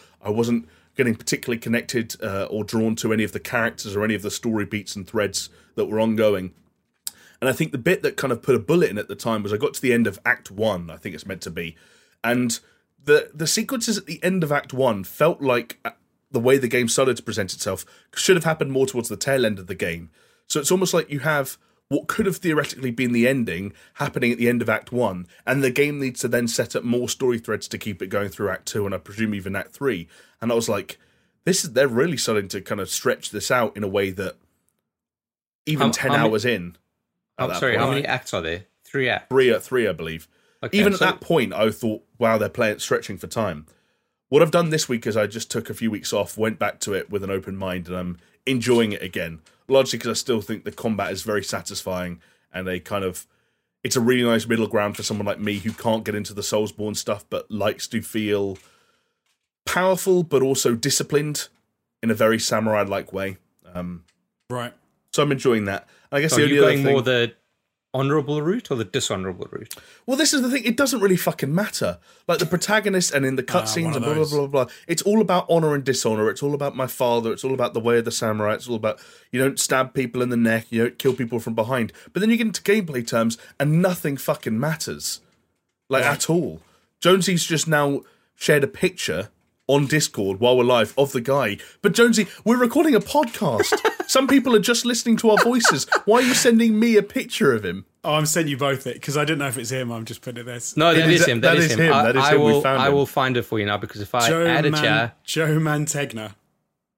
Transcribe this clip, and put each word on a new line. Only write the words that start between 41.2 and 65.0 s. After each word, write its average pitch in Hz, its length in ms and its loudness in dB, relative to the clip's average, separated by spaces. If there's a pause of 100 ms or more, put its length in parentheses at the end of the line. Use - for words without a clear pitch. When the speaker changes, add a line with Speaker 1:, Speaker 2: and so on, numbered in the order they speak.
Speaker 1:
point, 123 320 0
I 107 160 2
thought, 110 340 -4 (140)
"Wow, 113 220 2
they're 104 100 -2
playing, 110 300 -2
stretching - 380 -4
for 90 100 -14
time." 85 400 -6 (640)
What 147 120 6
I've 160 100 4
done 170 200 2
this 156 180 -2
week 120 160 -4
is 107 100 -2
I 107 120 2
just 113 240 -10
took 117 180 -6
a 110 60 -8
few 113 160 -4
weeks 104 200 -6
off, 101 240 -2
went 110 220 -2
back - 220 -4
to 104 140 -4
it 92 180 -4
with 98 120 -4
an 95 60 -6
open 95 260 -6
mind, 90 320 -6
and 90 80 -8
I'm 90 220 -6 (300)
enjoying 117 440 2
it 98 120 -8
again. 85 360 -8 (280)
Largely 131 320 2
'cause 120 100 -6
I 113 40 -2
still 113 280 -2
think 104 220 -8
the 104 80 -10
combat 101 400 -4
is 92 120 -8
very 104 200 -2
satisfying, 90 800 -8 (320)
and 92 140 -8
they 92 120 -4
kind 98 240 -6
of, 92 220 -8 (580)
it's 110 120 -2
a 127 60 2
really 123 220 4
nice 113 240 2
middle 113 200 2
ground 104 280 0
for 107 80 -8
someone 104 240 -4
like 101 120 -2
me 104 200 -4
who 110 120 -6
can't 113 320 -2
get 104 120 -4
into 104 180 -8
the 101 100 -10
Soulsborne 107 520 -2
stuff, 104 340 -6
but - 220 -6
likes 104 380 -4
to 107 120 -4
feel 104 560 -2 (1080)
powerful, 180 580 2
but 139 180 2
also 131 340 2
disciplined 143 720 -2 (560)
in 113 80 0
a 104 40 0
very 110 240 4
samurai-like 107 760 0
way. 95 240 -6 (360)
Um, 87 300 -10 (460)
Speaker 3:
Right. 123 240 -8 (400)